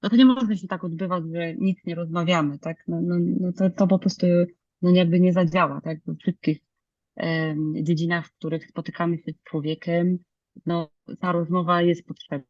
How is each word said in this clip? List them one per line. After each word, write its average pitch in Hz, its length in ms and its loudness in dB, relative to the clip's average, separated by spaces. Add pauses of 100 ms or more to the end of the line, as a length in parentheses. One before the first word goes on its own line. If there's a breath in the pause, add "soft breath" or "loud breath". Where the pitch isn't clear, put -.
no 208 80 -2
to 233 60 2
nie 262 100 8
może 240 320 4
się 175 100 -10
tak 180 160 -6
odbywać, 175 400 -4 (100)
że 170 220 -4
nic 185 300 -2
nie 170 100 -6
rozmawiamy, 165 640 0
tak? 165 180 -8 (100)
No, 170 140 -4
no, 175 180 0
no 175 340 0
to, 190 160 2
to 185 180 0
po 185 120 4
prostu, 185 280 -2 (540)
no, 180 80 2
jakby 180 300 4
nie 180 140 4
zadziała, 165 480 0
tak? 160 240 -8
We 165 100 -8
wszystkich, 156 440 -4 (560)
em, 156 640 -2
dziedzinach, 165 460 0
w - 60 -20
których 160 340 -6
spotykamy 170 500 -4
się 156 140 -10
z - 120 -16
człowiekiem, 170 760 -2 (460)
no, 165 240 -4 (300)
ta 180 120 -2
rozmowa 175 500 0
jest 175 260 0
potrzebna. - 420 -12